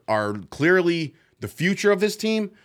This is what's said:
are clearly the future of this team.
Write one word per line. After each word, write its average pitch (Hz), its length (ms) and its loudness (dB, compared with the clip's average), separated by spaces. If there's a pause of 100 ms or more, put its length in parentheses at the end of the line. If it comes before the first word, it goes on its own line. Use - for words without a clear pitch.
are 107 260 0 (180)
clearly 170 640 0 (240)
the 113 80 -10
future 196 440 0
of 196 80 2
this 208 160 0
team. 220 360 -2 (140)